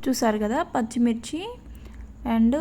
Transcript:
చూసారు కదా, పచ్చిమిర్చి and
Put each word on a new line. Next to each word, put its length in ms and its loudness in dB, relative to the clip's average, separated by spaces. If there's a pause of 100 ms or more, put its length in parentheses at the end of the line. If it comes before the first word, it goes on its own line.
చూసారు 380 2
కదా, 160 0 (140)
పచ్చిమిర్చి 680 0 (920)
and 280 6